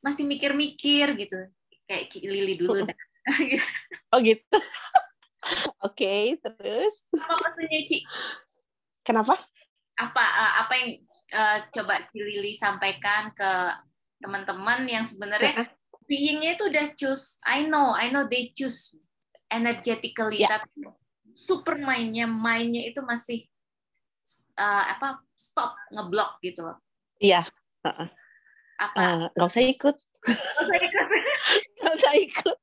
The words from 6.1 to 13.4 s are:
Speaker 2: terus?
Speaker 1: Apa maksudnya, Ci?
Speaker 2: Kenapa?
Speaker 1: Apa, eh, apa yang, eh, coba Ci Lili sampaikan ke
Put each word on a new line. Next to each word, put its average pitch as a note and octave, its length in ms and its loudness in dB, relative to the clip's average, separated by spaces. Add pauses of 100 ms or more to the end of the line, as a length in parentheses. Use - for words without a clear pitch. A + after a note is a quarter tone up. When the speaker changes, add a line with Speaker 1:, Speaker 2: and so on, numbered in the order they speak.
Speaker 2:
terus? A3 580 -4 (200)
Speaker 1:
Apa E4 220 -2
maksudnya, D#4+ 440 -2
Ci? - 160 -2 (1040)
Speaker 2:
Kenapa? A3+ 340 4 (600)
Speaker 1:
Apa, A#3+ 260 -2
eh, A3 360 2
apa C4 180 0
yang, B3 140 -2 (420)
eh, G#3+ 260 2 (140)
coba G#3 220 -2 (100)
Ci - 160 -16
Lili G#3 340 -6
sampaikan G3+ 760 -2
ke G3 200 -2 (680)